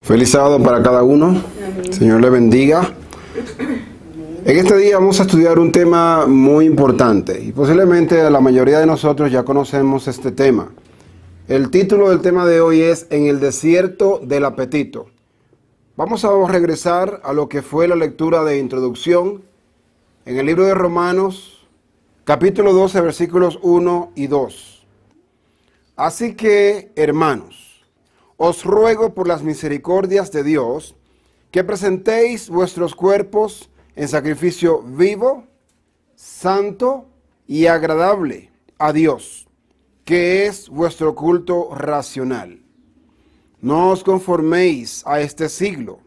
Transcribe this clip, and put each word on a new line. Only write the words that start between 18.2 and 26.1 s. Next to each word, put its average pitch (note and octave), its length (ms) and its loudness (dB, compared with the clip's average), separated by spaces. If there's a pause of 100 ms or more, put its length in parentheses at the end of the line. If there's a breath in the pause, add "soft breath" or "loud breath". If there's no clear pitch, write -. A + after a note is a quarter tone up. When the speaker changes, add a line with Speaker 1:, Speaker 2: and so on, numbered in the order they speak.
Speaker 1:
de C#3+ 160 -2
introducción C#3 840 -4 (840)
en B2+ 100 -10
el C3+ 100 -4
libro E3+ 200 0
de F#3+ 80 2
Romanos, F#3 960 -4 (560)
capítulo G3 480 0
doce, F#3+ 260 2
versículos E3+ 640 -2
uno F3 540 0
y C#3 120 -8
dos. - 580 -6 (1120)
Así E3 400 -6